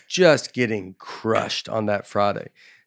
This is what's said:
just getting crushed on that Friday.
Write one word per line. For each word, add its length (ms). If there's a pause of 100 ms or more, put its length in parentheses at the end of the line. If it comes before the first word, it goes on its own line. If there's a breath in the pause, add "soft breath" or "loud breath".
just 460
getting 400
crushed 760
on 180
that 200
Friday. 420 (380 soft breath)